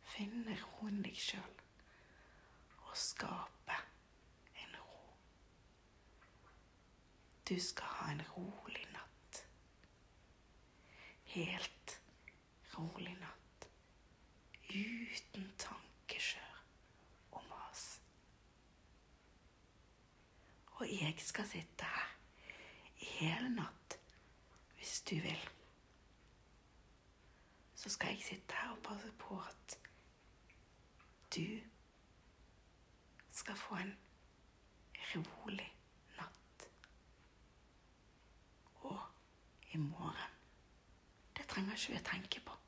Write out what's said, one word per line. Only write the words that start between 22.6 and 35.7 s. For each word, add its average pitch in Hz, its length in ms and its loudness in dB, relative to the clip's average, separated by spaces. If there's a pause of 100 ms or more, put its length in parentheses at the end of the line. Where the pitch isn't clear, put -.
i - 40 -4
hele 180 440 6
natt - 500 0 (760)
hvis - 260 0
du - 120 4
vil. 160 340 4 (2250)
Så - 160 -4
skal 185 180 6
jeg 202 140 2
sitte - 320 -2
her 240 160 4
og 214 120 -6
passe 214 360 -2
på - 220 -2
at - 380 -6 (1600)
du 165 120 6 (1800)
skal - 260 0
få - 180 -2
en 196 200 4 (1200)
rolig 196 520 0 (500)